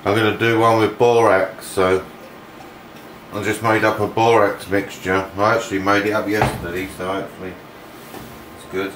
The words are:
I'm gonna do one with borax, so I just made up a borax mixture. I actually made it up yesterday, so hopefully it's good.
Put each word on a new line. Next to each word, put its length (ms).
I'm 120
gonna 220
do 220
one 200
with 180
borax, 680
so 360
I 120
just 180
made 220
up 160
a 80
borax 600
mixture. 720
I 180
actually 240
made 280
it 60
up 140
yesterday, 600
so 160
hopefully 400
it's 140
good. 240